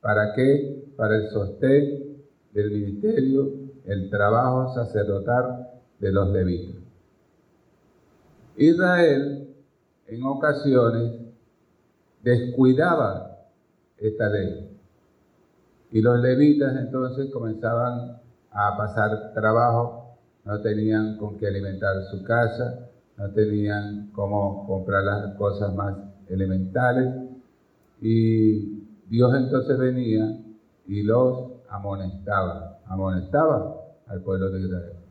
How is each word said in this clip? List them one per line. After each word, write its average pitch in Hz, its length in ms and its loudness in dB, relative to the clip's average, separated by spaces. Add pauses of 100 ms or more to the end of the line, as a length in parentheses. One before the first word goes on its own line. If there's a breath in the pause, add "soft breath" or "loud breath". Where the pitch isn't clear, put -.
¿Para 107 320 0
qué? 139 520 2 (100)
Para 110 200 2
el 107 140 0
sostén 139 880 0 (360)
del 104 180 0
ministerio, 135 800 0 (340)
el 95 240 -4
trabajo 123 640 2
sacerdotal 120 1080 -2 (180)
de 98 120 0
los 95 180 2
levitas. 90 460 -2 (1800)
Israel, 165 1000 4 (540)
en 117 160 -10
ocasiones, 135 920 2 (1080)
descuidaba 127 1040 4 (680)
esta 107 320 0
ley. - 480 -4 (1120)
Y 110 100 4
los 120 200 4
levitas 135 560 4
entonces 131 540 -4
comenzaban 117 880 -4 (300)
a 104 260 -2
pasar 107 560 -2
trabajo, 117 840 0 (280)
no 104 160 -6
tenían 107 560 0
con 104 200 -10
qué 104 100 -4
alimentar 98 640 -4
su 92 140 -10
casa, 120 640 -2 (300)
no 101 140 -8
tenían 104 840 -2
cómo 101 520 -2
comprar 98 380 -2
las 101 320 -4
cosas 101 400 -2
más 101 200 -4 (340)
elementales, 98 840 0 (880)
y 110 840 2 (240)
Dios 120 260 6
entonces 131 420 0
venía 117 600 0 (480)
y 101 160 -2
los 127 480 2 (180)
amonestaba, 98 1160 -4
amonestaba 95 880 0 (320)
al 98 140 -10
pueblo 95 280 -2
de 95 120 -6
Israel. 90 320 -6 (180)